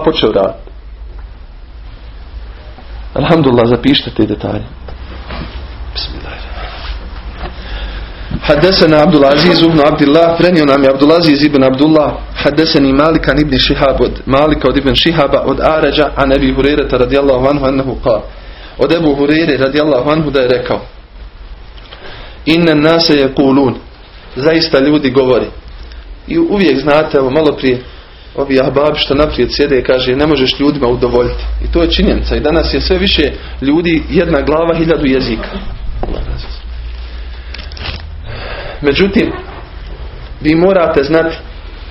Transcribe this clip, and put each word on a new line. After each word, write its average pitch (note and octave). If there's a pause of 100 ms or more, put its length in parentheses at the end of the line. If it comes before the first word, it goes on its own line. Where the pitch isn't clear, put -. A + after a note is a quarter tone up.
počeo C3
raditi. - (2500)
Alhamdulillah, C3
zapišite B2
te A2
detalje. G#2 (1300)
Bismillah. - (2000)
Haddesena D#3
Abdul D3
Aziz D#3+
ibn E3
Abdullah, D#3
prenio E3+
nam C#3
je C3+
Abdul C#3
Aziz D3+
ibn D3
Abdullah, C#3+ (220)
haddeseni D3
Malikan D3+
ibn D3
Šihab C3+
od -
Malika D3
od B2+
ibn C3
Šihaba, C#3+
od C3+
Aređa, D3
an C3+
Ebi C3+
Hurereta C3+
radijallahu C3
anhu, C#3+
annahu C3+
qal. A2 (560)
Od C#3
Ebu D#3+
Hurere D3
radijallahu C#3
anhu D3+
da C3+
je B2+
rekao, B2 (1700)
„Inna E3
nase D#3+
jekulun”, C3+ (600)
zaista D#3
ljudi D3
govori. B2+ (800)
I D#3+
uvijek E3+
znate, D3
evo, C3
malo D3+
prije, B2+ (520)
ovi C#3
ahbabi D3
što -
naprijed C#3
sjede, C#3
kaže, B2+
„Ne D3
možeš C3
ljudima C#3
udovoljiti.” A#2+ (220)
I -
to E3+
je E3
činjenica. E3+
I C#3
danas D3+
je E3
sve F#3
više E3 (300)
ljudi D#3
jedna D#3+
glava, D#3
hiljadu D#3+
jezika. B2 (3250)
Međutim, D3 (1120)
vi D#3
morate E3+
znati D#3+ (560)